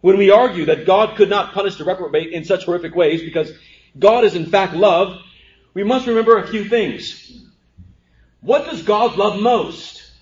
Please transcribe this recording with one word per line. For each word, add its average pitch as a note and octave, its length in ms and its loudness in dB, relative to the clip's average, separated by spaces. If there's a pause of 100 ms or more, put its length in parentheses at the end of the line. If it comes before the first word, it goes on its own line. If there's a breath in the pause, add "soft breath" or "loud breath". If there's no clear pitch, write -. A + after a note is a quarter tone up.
When F#3+ 160 4
we G3 140 4
argue G3+ 360 4
that D#3 200 0
God F#3 300 2
could G3 120 4
not G3 240 -4
punish G3 240 -6
the D#3 80 -14
reprobate E3 480 -4
in D#3+ 120 -10
such F#3 200 -2
horrific F3 300 -6
ways E3 260 2
because - 320 -6 (460 soft breath)
God A3+ 260 4
is G3+ 100 2
in E3 120 -6
fact E3 280 0
love, F#3 460 2 (540 soft breath)
we G3 100 -6
must B3 220 -2
remember A3+ 320 4
a F#3+ 100 -6
few G#3 160 -6
things. G3 640 -6 (1120)
What C#4 240 -2
does E3+ 180 -12
God G#3+ 340 -2
love G3 240 -2
most? A3 600 -4 (200)